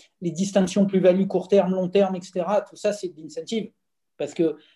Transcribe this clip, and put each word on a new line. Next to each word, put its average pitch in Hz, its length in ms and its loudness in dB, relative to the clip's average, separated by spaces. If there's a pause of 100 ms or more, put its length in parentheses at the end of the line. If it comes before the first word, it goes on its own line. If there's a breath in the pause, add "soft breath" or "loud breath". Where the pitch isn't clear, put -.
(200 soft breath)
les 175 100 -4
distinctions 190 560 2
plus-value 190 400 4
court 185 220 -4
terme, 190 260 2
long 185 140 -2
terme, 190 260 2
et 180 80 -8
cetera, 185 400 -2
tout - 140 -20
ça, 208 160 -2
c'est 196 160 -10
de 151 120 -16
l'incentive. 165 520 -8 (460)
Parce 147 160 -6
que, 160 220 0 (200 soft breath)